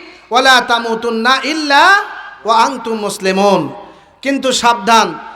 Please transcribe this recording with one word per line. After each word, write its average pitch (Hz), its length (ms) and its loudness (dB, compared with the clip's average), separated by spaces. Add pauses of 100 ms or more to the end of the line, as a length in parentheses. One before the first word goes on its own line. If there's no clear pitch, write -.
(320)
ওয়া 240 100 2
লা 262 200 4
তামুতুন্না 233 800 -2
ইল্লা 302 500 2 (520)
ওয়া 226 180 2
আনতুম 240 360 -4
মুসলিমুন। 190 760 0 (480)
কিন্তু 262 300 -2
সাবধান, 220 680 0 (160)